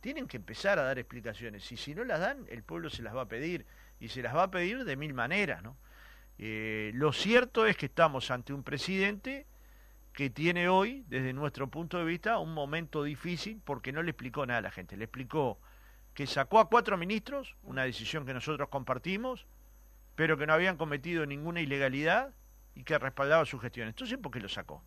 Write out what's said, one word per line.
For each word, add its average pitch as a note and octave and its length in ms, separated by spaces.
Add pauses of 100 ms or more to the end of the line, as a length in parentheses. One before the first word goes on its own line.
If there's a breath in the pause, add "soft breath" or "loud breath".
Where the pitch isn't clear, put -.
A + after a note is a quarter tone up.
Tienen D4 260
que B2+ 120
empezar F3 400
a D3 40
dar C3 160
explicaciones, A2 720
y A#2+ 40
si C#3+ 180
no G#3+ 100
las F#3 160
dan, B3 280
el A#2 140
pueblo E3 280
se A#2 120
las A2 140
va C3 60
a G#2+ 60
pedir, C#3+ 360 (340 loud breath)
y A2+ 100
se A#2+ 140
las A#2+ 120
va E3+ 100
a F#3+ 60
pedir F#3+ 340
de D3 120
mil D3 180
maneras, C3 480
¿no? A#2 140 (640 loud breath)
Eh, A2 560
lo C#3 180
cierto A#3 540
es G#3 120
que D3 80
estamos C#3+ 440
ante B2 220
un C#3 100
presidente G3+ 840 (680 soft breath)
que C#3 160
tiene F3 400
hoy, G#3 400
desde C3 240
nuestro C#3 360
punto E3+ 300
de F3 60
vista, F3 340
un D#3+ 140
momento D3+ 500
difícil F3 600
porque B2+ 280
no D#3 100
le E3+ 80
explicó B2+ 340
nada A#2+ 140
a G#2+ 40
la F#2+ 80
gente. F#2 280
Le G#2+ 60
explicó B2+ 540 (580 soft breath)
que C#3+ 100
sacó D3 340
a G#3+ 100
cuatro A3+ 260
ministros, G#3+ 680
una C3 200
decisión B2+ 420
que B2+ 80
nosotros C#3+ 380
compartimos, F3 760 (680)
pero D#3 240
que D3 80
no D#3 80
habían F3 240
cometido D3+ 480
ninguna D3+ 340
ilegalidad C#3+ 680 (440)
y B2+ 100
que D3+ 140
respaldaba C#3 460
su C3+ 140
gestión. A2+ 300
Entonces, A#3 280
¿por F3 160
qué B2 80
lo G2 80
sacó? D#2 380